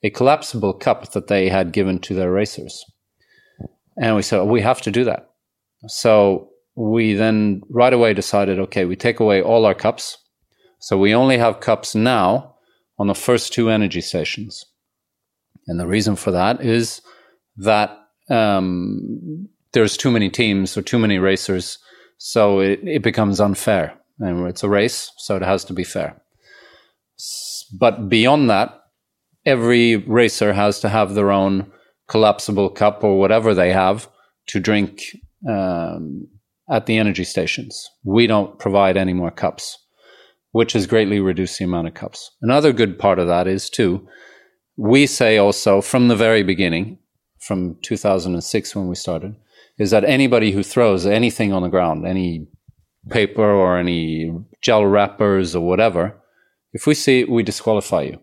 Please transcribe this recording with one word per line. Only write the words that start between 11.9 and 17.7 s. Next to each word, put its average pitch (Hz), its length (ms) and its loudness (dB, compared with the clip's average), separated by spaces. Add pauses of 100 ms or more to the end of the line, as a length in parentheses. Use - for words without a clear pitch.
now 113 600 0 (420)
on 104 80 -2
the 98 80 0
first - 400 -2
two 113 160 0
energy 101 320 -2
stations. - 640 -10 (1000)
And 87 140 -6
the 87 60 -6
reason 101 300 0
for - 160 -4
that 95 300 0
is 117 380 -2 (560)
that, 104 420 0 (300)